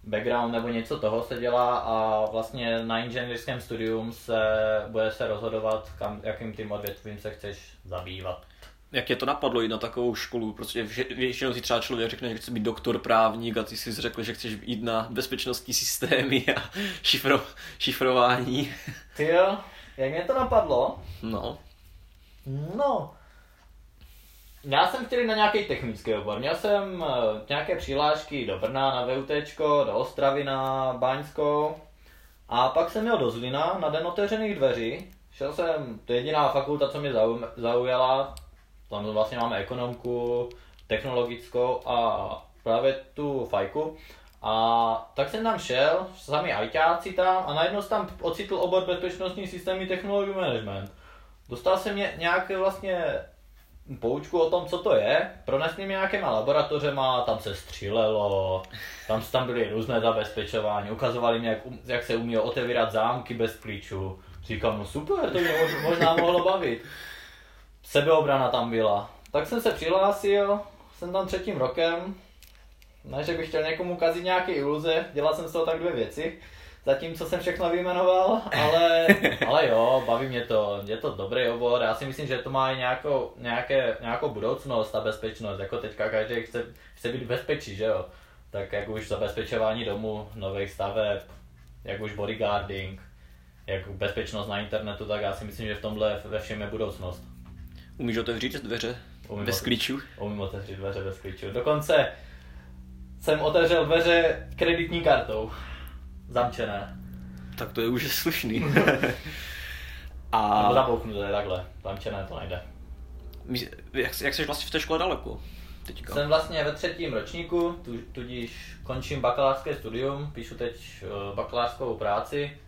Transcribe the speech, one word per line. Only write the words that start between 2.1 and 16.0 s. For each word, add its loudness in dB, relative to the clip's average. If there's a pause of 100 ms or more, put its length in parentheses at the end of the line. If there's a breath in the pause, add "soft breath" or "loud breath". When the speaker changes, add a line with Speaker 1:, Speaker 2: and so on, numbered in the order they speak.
Speaker 1:
vlastně -2
na 0
inženýrském -6
studium -4
se, 0 (480)
bude 2
se -4
rozhodovat, -2
kam, -6
jakým -6
tím -8
odvětvím -8
se -8
chceš -10 (280)
zabývat. -8 (500 loud breath)
Speaker 2:
Jak -2
tě 2
to -4
napadlo 2
jít 2
na -2
takovou 0
školu? -4
Protože -6
vše-, -6
většinou 0
si -4
třeba 2
člověk -2
řekne, -6
že -4
chce -10
být -2
doktor, 0
právník 2
a 0
ty -8
jsi -6
řekl, -4
že -4
chceš -8
jít -6
na -2
bezpečnostní -4
systémy 2 (100)